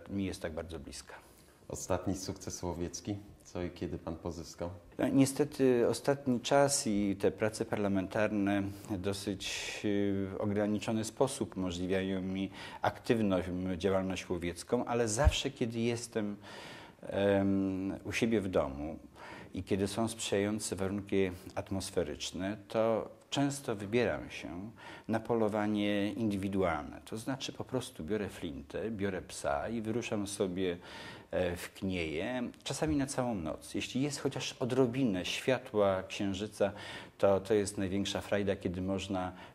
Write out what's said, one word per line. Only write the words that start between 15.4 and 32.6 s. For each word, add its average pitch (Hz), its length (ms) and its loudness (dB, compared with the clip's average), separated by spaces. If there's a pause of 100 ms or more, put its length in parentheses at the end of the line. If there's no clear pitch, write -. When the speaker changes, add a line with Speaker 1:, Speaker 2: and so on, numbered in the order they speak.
Speaker 1:
kiedy 117 280 -2
jestem, 113 560 -2 (640)
em, 98 920 2 (100)
u - 80 -6
siebie 113 300 2
w 98 60 -2
domu 78 520 0 (540)
i 95 100 -6
kiedy 98 240 2
są 113 200 0
sprzyjające 104 680 -2
warunki 95 560 0 (240)
atmosferyczne, 92 1000 -2 (100)
to 110 420 2 (200)
często 139 460 0
wybieram 101 560 0
się 90 380 -8 (380)
na 110 120 2
polowanie 104 920 2
indywidualne. 95 920 0
To - 120 -10
znaczy 135 360 -6
po - 100 -8
prostu - 400 -6
biorę 98 260 -2
flintę, 73 640 -6
biorę 95 300 -2
psa 73 480 -2
i 117 120 -2
wyruszam 110 460 -2
sobie, 92 500 0 (540)
e, 90 240 2
w - 180 -8
knieję, 92 720 -2 (200)